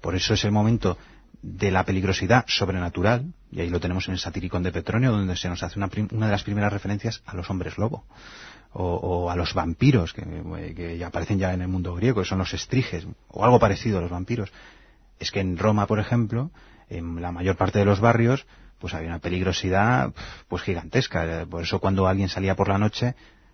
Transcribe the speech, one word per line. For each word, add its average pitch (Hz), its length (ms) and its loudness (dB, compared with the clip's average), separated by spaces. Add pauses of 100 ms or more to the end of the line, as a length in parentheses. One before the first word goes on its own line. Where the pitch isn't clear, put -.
por 85 140 -2
eso 92 180 2
es 101 100 2
el 104 80 2
momento 107 460 2 (440)
de 92 300 -2
la 92 140 4
peligrosidad 95 640 2
sobrenatural, 95 840 0 (160)
y - 120 -8
ahí 85 80 -2
lo 87 100 0
tenemos 90 300 -2
en 92 60 -2
el 90 40 -6
Satiricón 90 440 -4
de 90 100 -2
Petronio, 110 400 0
donde 95 240 0
se - 100 -6
nos 87 160 -6
hace 90 160 -8
una 98 80 -2
prim-, 104 240 -4
una 110 140 -2
de 107 80 2
las 101 100 0
primeras 104 300 0
referencias 104 520 -4
a 104 100 -12
los 87 140 -8
hombres 90 280 -4
lobo, 117 280 -4 (680)
o, 87 220 -2
o 87 360 -2
a 85 60 -2
los 85 160 -2
vampiros, 87 580 4
que, - 120 -12
eh, 82 520 -10
que 85 220 -8
ya 87 100 -6
aparecen 87 320 -2
ya 92 140 0
en 90 80 -2
el 90 80 -4
mundo 87 260 -2
griego, 110 260 2
que 92 60 -2
son 95 120 0
los 90 140 -2
estriges, 92 540 -4 (220)
o - 160 -2
algo 123 140 8
parecido 101 400 2
a - 20 -2
los 87 100 -4
vampiros. 95 400 -4 (680)
Es - 120 -6
que - 100 0
en 90 160 0
Roma, 104 280 4
por 107 140 2
ejemplo, 117 520 0 (380)
en 85 320 -6
la 87 100 -4
mayor 87 240 0
parte 95 240 2
de 101 60 6
los 98 140 6
barrios, 117 460 4 (340)
pues 78 140 -8
había 80 160 -6
una 85 100 -4
peligrosidad, 92 920 2 (380)
pues, - 140 -4
gigantesca. 82 840 -2
Por 85 140 -6
eso 92 160 -2
cuando 95 280 4
alguien 95 200 2
salía 95 280 0
por 95 120 2
la 98 100 2
noche, 107 380 0 (380)